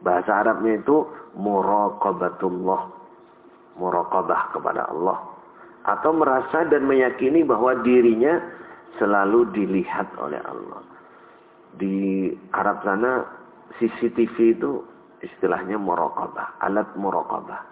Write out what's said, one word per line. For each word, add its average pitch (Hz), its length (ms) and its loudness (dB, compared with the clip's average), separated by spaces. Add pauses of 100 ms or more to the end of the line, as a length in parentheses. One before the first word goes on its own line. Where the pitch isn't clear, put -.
Bahasa 92 400 2
Arabnya 110 400 2
itu 151 240 4 (320)
muraqabatullah. 95 1500 0 (880)
Muraqabah 87 720 -2
kepada - 400 -4
Allah. 85 240 0 (720)
Atau 120 240 0
merasa 156 560 0
dan 143 160 4
meyakini 135 640 2
bahwa 123 400 2
dirinya 123 560 6 (560)
selalu 104 560 4
dilihat 95 640 -2
oleh 71 240 -6
Allah. - 400 -12 (920)
Di 95 560 -2 (240)
Arab 101 320 0
sana, 110 400 0 (560)
C 113 160 2
C 120 160 -2
T 120 240 0
V 117 160 6
itu 135 320 -4 (400)
istilahnya 92 560 -4
muraqabah, - 800 -4
alat 98 320 0
muraqabah. 90 760 -6